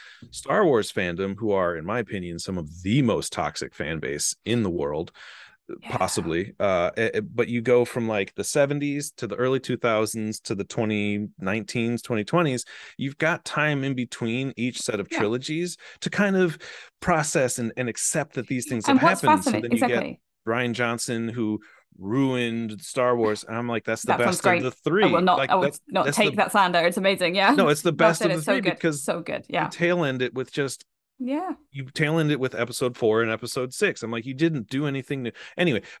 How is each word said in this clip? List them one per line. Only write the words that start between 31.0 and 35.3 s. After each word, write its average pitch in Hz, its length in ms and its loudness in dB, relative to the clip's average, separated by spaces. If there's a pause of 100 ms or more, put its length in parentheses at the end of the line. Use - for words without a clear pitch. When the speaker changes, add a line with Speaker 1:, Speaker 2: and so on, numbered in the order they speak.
Speaker 2:
Yeah. 302 300 -4 (180)
Speaker 1:
you 135 220 -10
tail 156 260 0
end 151 140 2
it 135 80 0
with 127 140 -2
episode 120 420 -2
four 110 240 4
and 113 100 0
episode 123 440 -6
six. 196 280 -2
I'm 113 80 -6
like, 117 140 -6
"You 135 80 -8
didn't 143 380 -2
do 139 160 -2
anything 139 380 -4
new." 113 80 -4 (260)